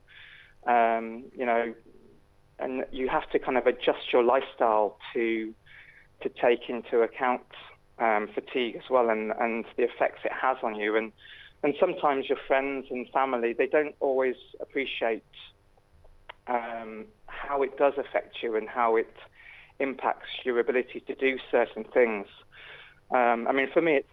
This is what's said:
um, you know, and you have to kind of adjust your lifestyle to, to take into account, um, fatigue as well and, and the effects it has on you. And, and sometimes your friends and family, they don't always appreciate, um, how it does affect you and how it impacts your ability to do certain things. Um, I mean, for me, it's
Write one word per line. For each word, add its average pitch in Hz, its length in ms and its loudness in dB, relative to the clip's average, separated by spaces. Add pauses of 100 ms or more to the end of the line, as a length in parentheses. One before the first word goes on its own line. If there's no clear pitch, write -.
(640)
um, 113 580 2 (120)
you 131 100 -4
know, 117 280 2 (840)
and 131 320 -4
you 131 180 -4
have 147 220 -2
to 151 80 2
kind 131 180 -2
of 120 80 0
adjust - 480 0
your 127 100 6
lifestyle 117 760 2 (160)
to, 113 400 -2 (680)
to - 80 -4
take - 400 2
into 120 320 0
account, 123 400 0 (580)
um, 107 340 2
fatigue 120 420 -4
as - 140 -14
well 123 200 4
and, 110 300 0
and 117 260 0 (120)
the 123 60 2
effects - 400 0
it - 80 -4
has 131 320 0
on 110 120 -4
you. 107 200 0
And, 110 160 -2 (520)
and 143 160 2
sometimes 147 500 0
your 135 80 0 (100)
friends 135 440 0
and 123 180 -8
family, 123 440 0
they 131 140 0
don't 151 320 0
always 131 360 0 (240)
appreciate, 123 640 -4 (1200)
um, 113 580 -6 (220)
how - 360 -4
it 131 140 -2
does 139 200 6
affect - 440 -4
you 113 140 -2
and 107 140 -2
how 117 260 2
it - 180 0 (680)
impacts 127 480 -2 (160)
your 123 160 2
ability 120 480 -2
to 131 80 -8
do 135 220 0 (120)
certain 113 340 0
things. 110 440 2 (840)
Um, 120 360 2
I 131 40 2
mean, 160 220 0
for 165 80 4
me, 160 140 4
it's 135 180 0